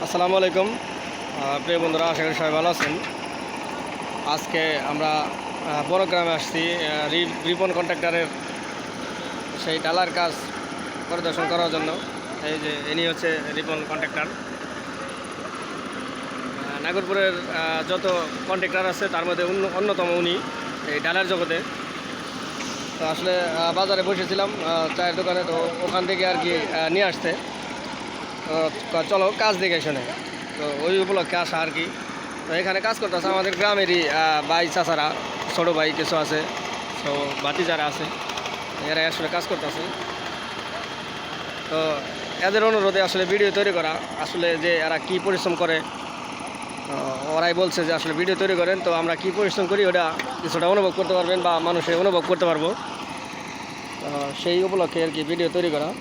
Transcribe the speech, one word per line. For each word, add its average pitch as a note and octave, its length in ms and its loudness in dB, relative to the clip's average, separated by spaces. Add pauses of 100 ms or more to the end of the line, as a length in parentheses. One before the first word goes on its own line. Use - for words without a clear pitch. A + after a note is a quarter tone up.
আসসালামু F3+ 320 4
আলাইকুম। F#3 300 4
আহ, - 960 -4
প্রিয় E3+ 140 2
বন্ধুরা, D#3+ 260 2
আশা D#3+ 200 2
করি D#3+ 100 2
সবাই D#3 160 2
ভালো D#3+ 180 4
আছেন। D#3+ 300 0 (1300)
আজকে D#3 520 0
আমরা, D3 300 0
আহ, D3+ 200 2 (600)
বড় F#3 180 4
গ্রামে E3+ 240 4
আসছি, E3 440 0
আহ, D3+ 360 0
রি-, E3+ 160 4 (180)
রিপন F3 280 2
কন্ট্রাক্টরের E3+ 540 2 (1400)
সেই D#3+ 140 -2
ডালার E3+ 360 2
কাজ E3+ 180 2 (800)
পরিদর্শন E3+ 400 -2
করার E3+ 200 2
জন্য। D#3 220 0 (520)
এই D#3 140 -2
যে D3 340 -4
ইনি E3 140 2
হচ্ছে E3 320 0 (180)
রিপন D#3 320 -2
কন্ট্রাক্টর। D#3 320 -2
আহ, D#3 60 -2 (2500)
নাগরপুরের, F#3+ 500 0
আহ, D#3+ 560 -2
যত F3+ 380 0 (220)
কন্ট্রাক্টর F#3 380 0
আছে F#3 220 0
তার E3+ 160 0
মধ্যে F3 200 0
অন্য-, F#3+ 300 0
অন্যতম F#3+ 360 2
উনি F3 280 2 (540)
এই D3 80 0
ডালার F3 280 2
জগতে। E3+ 320 2 (1400)
তো D#3+ 60 -2
আসলে, F3 360 2
আহ, E3+ 320 2
বাজারে F#3+ 300 2
বসেছিলাম, F#3+ 480 2
আহ, E3 460 0
চায়ের F3 200 2
দোকানে, F3+ 300 2
তো E3 220 2 (140)
ওখান F3+ 240 2
থেকে F#3 200 2
আর F3+ 160 4
কি, E3+ 140 2
আহ, D#3+ 320 0
নিয়ে F#3+ 160 4
আসতে। E3+ 300 0 (1120)
তো D#3+ 220 2 (220)
ক-, E3 160 2
চলো G3 300 4
কাজ G#3+ 180 4
দেখে F3 240 2
শুনে, C#3 200 -2 (580)
তো D3 140 -2 (100)
ওই F3+ 160 4
উপলক্ষে F#3 380 2
আসা F3 220 0
আর D#3+ 160 0
কি। D#3+ 100 -2 (640)
তো D#3+ 60 -2
এখানে F#3 260 2
কাজ A3 200 0
করতেছে F#3 280 0
আমাদের F#3+ 280 2
গ্রামেরই, F3+ 520 4
আহ, D#3 400 4
ভাই E3 260 4
চাচারা, D#3 400 2 (420)
ছোটো E3+ 160 4
ভাই D#3 240 4
কিছু D#3+ 200 0
আছে, D#3 260 2 (640)
তো C#3+ 280 -2 (100)
ভাতিজারা D#3 420 0
আছে, D3 200 -2 (840)
এরা D#3+ 180 2
আসলে D#3+ 240 -2
কাজ F3 160 0
করতেছে। D#3 320 -4 (1900)
তো D#3 300 0 (460)
এদের G#3 180 4
অনুরোধে G3 380 6
আসলে F#3 220 2
ভিডিও G3+ 260 6
তৈরি G3+ 220 4
করা, D#3+ 220 0 (260)
আসলে E3+ 380 2
যে E3+ 180 4
এরা D#3+ 220 2
কী F3+ 260 0
পরিশ্রম F3+ 300 2
করে, D#3+ 260 2
আহ, - 1600 -6
ওরাই E3+ 180 4
বলছে F3 300 4
যে D#3+ 80 2
আসলে D#3+ 200 0
ভিডিও F3+ 260 2
তৈরি F#3+ 180 4
করেন, F3+ 280 4
তো F3 80 4
আমরা E3 220 2
কী F3+ 220 -2
পরিশ্রম G3+ 300 2
করি G3+ 200 4
ওটা F3 260 4 (300)
কিছুটা E3 260 2
অনুভব F#3+ 280 6
করতে F#3+ 180 2
পারবেন F3+ 280 2
বা E3+ 160 4
মানুষে E3+ 360 2
অনুভব F3 340 4
করতে F3+ 160 4
পারবো। D#3+ 240 4
আহ, - 1700 -6
সেই F3+ 220 4
উপলক্ষে F3 400 2
আর E3 100 2
কি D#3 100 -2
ভিডিও E3+ 280 2
তৈরি F3 180 4
করা। D3+ 300 0